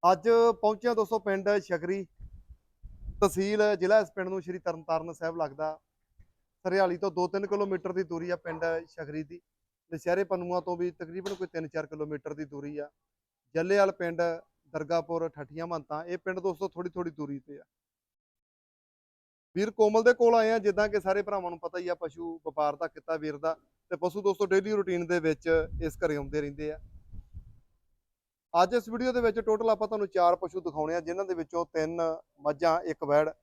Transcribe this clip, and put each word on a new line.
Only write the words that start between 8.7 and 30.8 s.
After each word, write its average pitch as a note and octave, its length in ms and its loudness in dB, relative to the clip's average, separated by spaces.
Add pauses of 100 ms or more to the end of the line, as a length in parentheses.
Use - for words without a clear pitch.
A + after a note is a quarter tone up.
ਸ਼ਕਰੀ D3+ 340 -10
ਦੀ। E3 180 -16 (520)
ਨਸ਼ਹਿਰੇ F3 300 0
ਪੰਨੂਆਂ F3+ 380 -2
ਤੋਂ F3 160 -4
ਵੀ F3 140 -2
ਤਕਰੀਬਨ F3+ 440 -8
ਕੋਈ F#3 120 -8
ਤਿੰਨ E3 200 -8
ਚਾਰ D#3 180 -6
ਕਿਲੋਮੀਟਰ D3+ 480 -8
ਦੀ D3+ 120 -10
ਦੂਰੀ C#3+ 320 -12
ਆ। D3 120 -8 (680)
ਜੱਲੇਵਾਲ F#3+ 360 4
ਪਿੰਡ, E3+ 300 -4 (480)
ਦਰਗਾਪੁਰ, E3 600 -2
ਠੱਠੀਆਂ D3+ 380 -10
ਮਹੰਤਾਂ, D#3 380 -8
ਇਹ F3 120 -6
ਪਿੰਡ F#3 220 -6
ਦੋਸਤੋ F#3 280 -4
ਥੋੜ੍ਹੀ F3+ 240 -8
ਥੋੜ੍ਹੀ F3 200 -6
ਦੂਰੀ C#3+ 280 -8
ਤੇ C#3+ 200 -18
ਆ। - 40 -20 (1900)
ਵੀਰ G#3 160 0
ਕੋਮਲ A3 320 4
ਦੇ B3 100 8
ਕੋਲ A#3 220 6
ਆਏ A3 160 6
ਆ, A3+ 80 2
ਜਿੱਦਾਂ G3+ 280 2
ਕਿ G#3 120 0
ਸਾਰੇ F#3+ 220 0
ਭਰਾਵਾਂ G3 280 -4
ਨੂੰ F3 100 -10
ਪਤਾ F3 200 -8
ਹੀ F3+ 80 -6
ਆ, F3 80 -2
ਪਸ਼ੂ E3 520 -8
ਵਪਾਰ D3 280 0
ਦਾ D#3+ 120 -6
ਕਿੱਤਾ D#3+ 280 -6
ਵੀਰ D3+ 220 -6
ਦਾ, D#3+ 200 -2 (320)
ਤੇ - 60 -4
ਪਸ਼ੂ F3 260 -4
ਦੋਸਤੋ G3 240 2
ਡੇਲੀ F#3+ 260 2
ਰੂਟੀਨ F3+ 340 0
ਦੇ F3 140 2
ਵਿੱਚ D#3+ 500 2 (140)
ਇਸ D#3 140 -6
ਘਰੇ D#3 180 0
ਆਉਂਦੇ C#3+ 260 -4
ਰਹਿੰਦੇ D3 300 -6
ਆ। D#3 80 -10 (1800)
ਅੱਜ F#3 100 2
ਇਸ A#3 160 0
ਵੀਡੀਓ A#3 220 0
ਦੇ A#3+ 100 2
ਵਿੱਚ A3+ 180 2
ਟੋਟਲ A3 300 2
ਆਪਾਂ G#3+ 180 2
ਤੁਹਾਨੂੰ G#3 200 -2
ਚਾਰ F3 280 4
ਪਸ਼ੂ F3+ 260 -6
ਦਿਖਾਉਣੇ D#3 340 -4